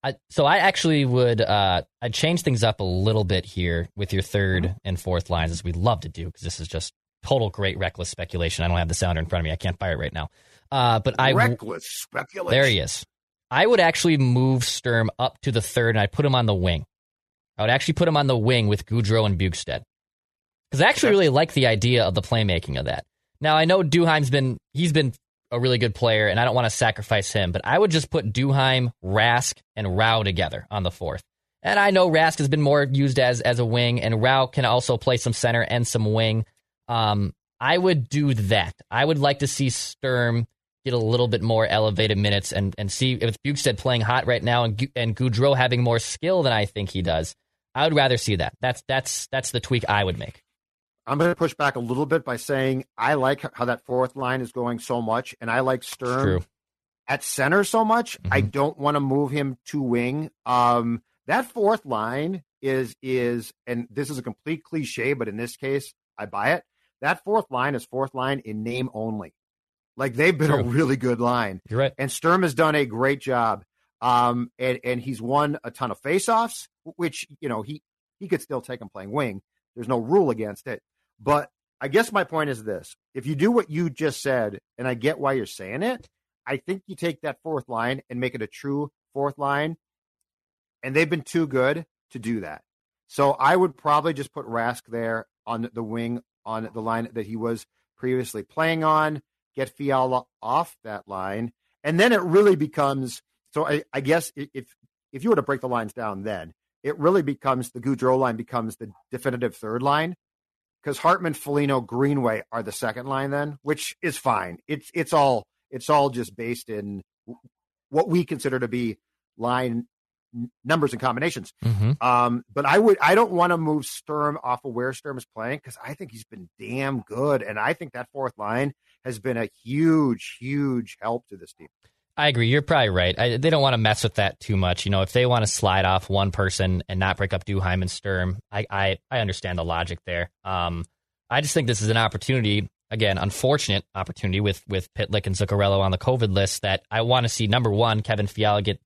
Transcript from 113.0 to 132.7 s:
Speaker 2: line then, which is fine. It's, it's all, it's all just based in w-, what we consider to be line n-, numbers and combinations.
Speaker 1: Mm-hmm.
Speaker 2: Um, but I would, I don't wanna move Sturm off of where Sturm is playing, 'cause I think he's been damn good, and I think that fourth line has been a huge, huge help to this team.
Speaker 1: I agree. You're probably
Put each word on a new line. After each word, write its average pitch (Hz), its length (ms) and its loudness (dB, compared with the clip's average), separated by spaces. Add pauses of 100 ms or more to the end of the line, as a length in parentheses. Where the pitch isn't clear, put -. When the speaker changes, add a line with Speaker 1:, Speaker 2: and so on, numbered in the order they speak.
Speaker 2:
line 139 240 -4
then, 143 320 -6
which 151 400 -6
is 170 140 -4
fine. 92 500 -2
It's, - 280 -8
it's 170 180 -4
all, 139 320 2 (260)
it's 131 200 -6
all 143 200 4
just 117 260 -6
based 120 340 -8
in 101 320 -8 (240)
w-, 120 120 -18 (520)
what 156 180 0
we 170 160 2
consider 131 360 -4
to 123 80 -2
be 120 300 -4 (380)
line 120 500 -2 (480)
n-, 117 160 -8 (140)
numbers 147 280 0
and 117 80 -8
combinations. 127 520 -4 (120)
Speaker 1:
Mm-hmm. 110 360 2
Speaker 2:
Um, 120 520 2
but 143 140 -2
I 160 120 6
would, 214 220 6
I 156 140 4
don't 214 180 4
wanna 175 260 2
move 151 260 0
Sturm 147 580 -4
off 123 220 -4
of 131 80 -8
where 123 200 -2
Sturm 131 260 -12
is - 80 -14
playing, 123 340 -8
'cause - 240 -18
I 139 100 -12
think 143 180 -16
he's 113 120 -18
been 95 240 -20 (100)
damn 131 420 -6
good, 127 420 -2
and 104 160 -6
I 120 160 0
think 156 180 -10
that 120 200 -12
fourth 131 260 -6
line 120 340 -2 (320)
has 120 140 -8
been 123 180 -4
a 113 120 -2 (160)
huge, 147 760 2
huge 131 600 -4
help 117 280 -4
to 101 80 -18
this 85 160 -20
team. 78 160 -20 (480)
Speaker 1:
I 151 120 2
agree. 117 200 2
You're 143 120 4
probably 139 300 2